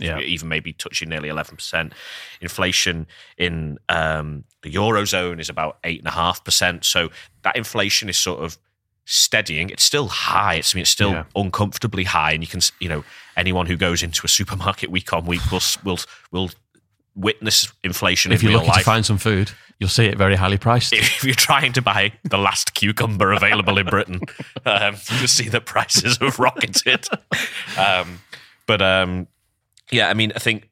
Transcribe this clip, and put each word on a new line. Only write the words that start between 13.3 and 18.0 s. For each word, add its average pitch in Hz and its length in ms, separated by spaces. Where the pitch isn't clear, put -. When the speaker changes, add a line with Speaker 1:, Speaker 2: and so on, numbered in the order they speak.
Speaker 2:
anyone 90 300
who 90 100
goes 85 260
into 85 220
a 80 40
supermarket 95 640
week 90 220
on 82 140
week 87 240
will 95 60
s-, - 260
will, 95 160
will 90 200
witness 107 580
inflation 90 500